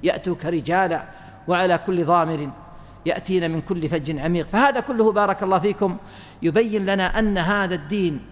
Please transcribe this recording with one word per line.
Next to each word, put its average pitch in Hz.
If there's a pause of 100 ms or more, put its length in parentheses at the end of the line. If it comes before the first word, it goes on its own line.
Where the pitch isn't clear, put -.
يأتوك 180
رجالا 165 (440)
وعلى 175
كل 170
ضامر 160 (560)
يأتين 170
من 160
كل 170
فج 156
عميق". 165
فهذا 262
كله، 226
بارك 196
الله 190
فيكم، 196 (440)
يبين 208
لنا 196
أن 208
هذا 185
الدين 160 (100)